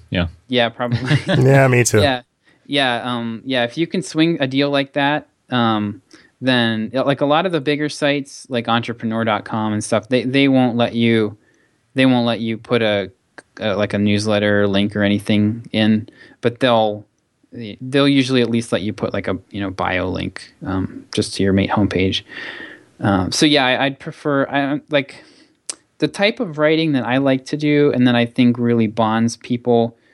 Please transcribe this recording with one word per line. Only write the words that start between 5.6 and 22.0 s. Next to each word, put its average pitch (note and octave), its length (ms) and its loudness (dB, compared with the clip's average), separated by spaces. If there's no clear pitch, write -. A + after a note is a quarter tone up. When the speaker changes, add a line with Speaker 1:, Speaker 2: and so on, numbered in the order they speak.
Speaker 2:
then, A2+ 500 0
like, C3+ 280 0
a D3 60 2
lot D#3 180 2
of F#3 60 -2
the D#3+ 100 -2
bigger D3 260 -2
sites, C#3+ 640 -4
like A#2+ 180 -4
entrepreneur A2+ 560 -2
dot G#2+ 220 -2
com A2 280 -4
and G#2+ 100 -2
stuff, - 260 -2
they, B2 140 0
they C#3 240 2
won't B2+ 280 2
let A#2 200 0
you, A2+ 420 2
they C3 140 2
won't B2 180 2
let A2+ 140 -2
you A2+ 180 -4
put A#2 240 -2
a, G2+ 300 0
a, G2+ 160 -2
like, G#2 180 -2
a G2+ 60 0
newsletter G#2 680 2
link G2+ 280 -2
or G#2 80 0
anything G#2 680 0
in, G#2+ 380 0
but A#2 180 -2
they'll, A2 460 2
they'll B2+ 560 -2
usually C3 340 2
at A2+ 80 0
least A#2 220 -2
let G2 100 -4
you G#2 100 -4
put, - 220 -6
like, G2+ 140 -6
a, F#2+ 100 -4
you G2+ 100 -10
know, G2+ 80 -6
bio F#2 400 -4
link, F2+ 420 -8
um, F#2+ 480 -6
just - 220 -2
to - 80 -2
your G2 100 2
mate G2 160 2
homepage. F#2+ 540 0